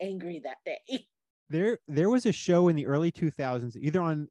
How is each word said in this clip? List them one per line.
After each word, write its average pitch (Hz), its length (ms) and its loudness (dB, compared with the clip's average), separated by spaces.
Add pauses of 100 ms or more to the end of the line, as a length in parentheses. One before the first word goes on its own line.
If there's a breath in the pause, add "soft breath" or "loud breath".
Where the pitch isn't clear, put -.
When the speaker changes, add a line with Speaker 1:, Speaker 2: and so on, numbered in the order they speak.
Speaker 1:
angry 175 420 -8
that 127 220 -10
day." 160 240 -8
<laughs> 254 180 -8 (420)
Speaker 2:
There, 196 380 0
there 156 220 2
was 247 160 2
a 214 60 2
show 180 360 4
in 165 80 4
the 147 120 -2
early 156 240 2
two 160 180 -2
thousands, 123 480 -4
either 151 240 0
on 156 280 -2